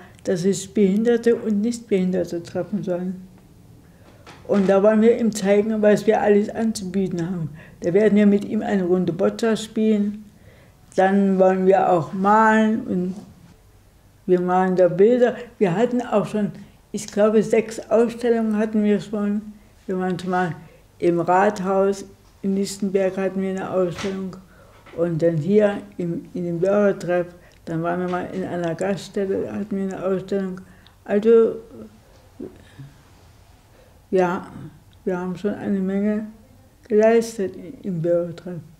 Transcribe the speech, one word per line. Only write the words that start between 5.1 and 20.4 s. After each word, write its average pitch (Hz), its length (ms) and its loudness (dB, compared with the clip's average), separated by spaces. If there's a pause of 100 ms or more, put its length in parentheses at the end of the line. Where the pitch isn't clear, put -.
ihm 226 140 0
zeigen, 208 500 0
was 208 240 4
wir 214 120 4
alles 208 300 2
anzubieten 185 800 -4
haben. 165 200 -6 (320)
Da 170 120 -2
werden 202 220 4
wir 208 100 6
mit 202 180 4
ihm 214 180 -4
eine 202 220 0
Runde 180 300 0
Boccia 208 420 0
spielen, 208 680 -2 (720)
dann 190 420 4
wollen 190 300 4
wir 190 240 4
auch 156 220 0
malen 220 760 4
und 185 280 -2 (1120)
wir 180 160 2
malen 180 340 2
da 180 120 6
Bilder. 226 480 4 (240)
Wir 175 160 2
hatten 240 260 0
auch 214 240 0
schon, 208 260 -2 (400)
ich - 160 -8
glaube, 214 360 2
sechs 220 360 -2 (100)
Ausstellungen 226 680 0
hatten 214 260 0
wir 208 160 2
schon. 208 420 -4 (440)
Wir 185 140 -4
waren 185 200 -2
schon 180 120 -6
mal 180 240 -2 (440)